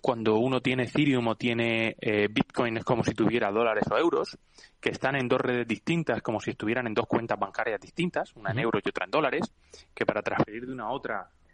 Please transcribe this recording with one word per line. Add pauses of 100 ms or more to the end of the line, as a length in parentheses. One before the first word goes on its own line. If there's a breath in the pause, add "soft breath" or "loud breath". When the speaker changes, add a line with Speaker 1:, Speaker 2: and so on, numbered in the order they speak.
Speaker 1:
cuando
uno
tiene
Ethereum
o
tiene,
eh,
Bitcoin
es
como
si
tuviera
dólares
o
euros, (440 loud breath)
que
están
en
dos
redes
distintas,
como
si
estuvieran
en
dos
cuentas
bancarias
distintas,
una
en
Speaker 2:
Ujú.
Speaker 1:
euros
y
otra
en
dólares, (420 loud breath)
que
para
transferir
de
una
a
otra (240 loud breath)